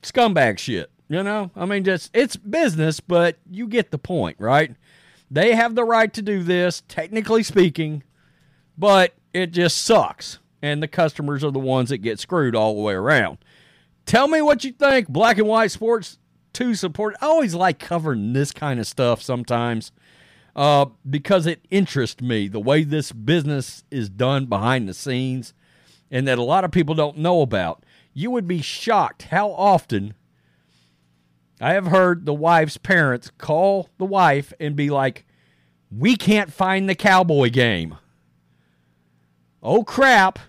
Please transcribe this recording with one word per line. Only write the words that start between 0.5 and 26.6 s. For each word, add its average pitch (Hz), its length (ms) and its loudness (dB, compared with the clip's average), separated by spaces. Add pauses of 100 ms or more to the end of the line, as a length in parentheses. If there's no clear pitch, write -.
shit, 98 320 -6 (180)
you 170 140 -4
know? 202 320 -4
I 180 100 -8
mean, 202 180 -2
just, 185 300 -2
it's 247 220 0
business, 185 640 -2
but 170 380 0 (120)
you 202 180 -10
get 220 240 -2
the 147 60 -8
point, 131 420 -6
right? 139 360 0 (560)
They 190 240 2
have 233 180 0
the 233 120 0
right 226 280 2
to 226 80 -10
do 196 220 -2
this, 180 460 0
technically 220 520 -2
speaking, 156 640 0 (760)
but 190 360 4 (200)
it 180 180 -4
just 170 260 2
sucks. - 600 0 (220)
And 147 220 -4
the 156 40 -6
customers 147 560 -2
are 147 80 -2
the 135 80 -4
ones 131 300 0
that 131 100 -4
get 107 200 -6
screwed 139 360 -2
all 110 200 2
the 104 60 -4
way 104 120 -2
around. 101 440 0 (680)
Tell 262 220 4
me 311 140 2
what 294 220 2
you 262 100 -10
think. 269 340 2
Black 196 300 2
and 214 100 2
White 220 240 2
Sports 220 480 -4 (320)
two 240 240 -2
support. 202 460 -6
I 269 40 -4
always 302 300 2
like 180 240 0
covering 131 540 -4
this 139 180 -2
kind 135 280 -6
of 110 80 -6
stuff 120 340 -2
sometimes, 120 680 -4 (640)
uh, 143 300 4 (240)
because 151 380 0
it 165 240 -6
interests 175 500 -2
me, 113 260 -2
the 104 120 -8
way 139 240 2
this 147 280 -4
business 139 800 -4
is 117 200 -6
done 131 360 -2
behind 117 420 -2
the 95 60 -10
scenes, 127 600 -8 (580)
and 131 160 -2
that 127 100 2
a 120 60 -2
lot 170 200 2